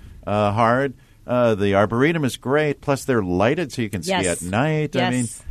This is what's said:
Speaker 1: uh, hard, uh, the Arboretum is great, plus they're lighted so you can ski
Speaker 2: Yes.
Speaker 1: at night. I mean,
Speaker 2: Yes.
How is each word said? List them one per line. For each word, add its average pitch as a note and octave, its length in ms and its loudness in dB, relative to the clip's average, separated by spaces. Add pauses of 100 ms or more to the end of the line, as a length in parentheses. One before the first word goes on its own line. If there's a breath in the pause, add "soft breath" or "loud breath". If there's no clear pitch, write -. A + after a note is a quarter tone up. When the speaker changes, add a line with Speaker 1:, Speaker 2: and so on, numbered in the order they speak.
(260 loud breath)
Speaker 1:
uh, G#2 260 2
hard, A#2+ 420 2 (340 soft breath)
uh, A#2+ 280 2
the G2 200 0
Arboretum B2 500 2
is B2 120 -4
great, D3 440 -2
plus C#3 240 -2
they're A#2 180 2
lighted A2 480 0
so - 100 -6
you A2 80 -4
can G2+ 140 -6
ski D#2+ 80 -4
Speaker 2:
Yes. F2+ 320 0
Speaker 1:
at F2 60 -8
night. D3+ 460 -2
I B2 160 0
mean, B2 100 0
Speaker 2:
Yes. - 300 -8